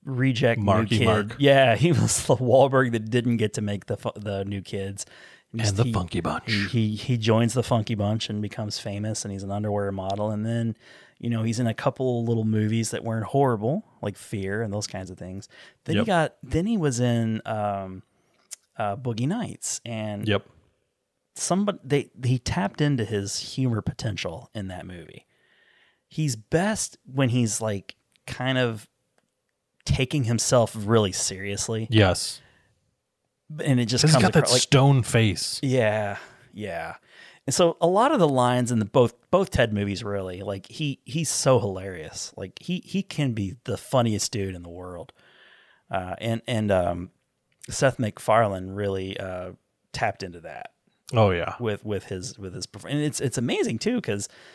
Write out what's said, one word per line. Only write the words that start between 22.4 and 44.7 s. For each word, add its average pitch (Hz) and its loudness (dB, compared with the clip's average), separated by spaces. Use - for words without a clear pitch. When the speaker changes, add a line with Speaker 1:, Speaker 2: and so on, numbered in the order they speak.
Speaker 1:
into 143 2
his 98 -2
humor 123 0
potential 90 -6
in 98 -8
that 90 -10
movie. 87 -16
He's 147 -2
best 175 -2
when 131 0
he's, 117 0
like, 104 -6
kind 127 -4
of 117 -2
taking 131 0
himself 117 2
really 104 4
seriously. 101 -6
Speaker 2:
Yes. 104 4
Speaker 1:
And 131 4
it 117 0
just 123 2
Speaker 2:
'Cause 156 6
he's 156 8
Speaker 1:
comes 120 6
Speaker 2:
got 92 2
that 165 8
Speaker 1:
across, 147 2
like 127 4
Speaker 2:
stone 135 6
face. 107 0
Speaker 1:
Yeah, 107 0
yeah. 82 -8
And 135 -2
so 170 4
a 170 4
lot 214 4
of 285 2
the 160 6
lines 123 2
in 120 2
the 107 2
both, 117 4
both 180 2
Ted 113 2
movies, 101 -2
really, 98 -6
like, 98 -8
he, 147 -6
he's 147 -4
so 131 4
hilarious. 92 -6
Like, 95 -12
he, 180 -6
he 196 -4
can 139 -2
be 101 -4
the 107 -4
funniest 117 0
dude 98 -4
in 87 -14
the 87 -16
world. 87 -14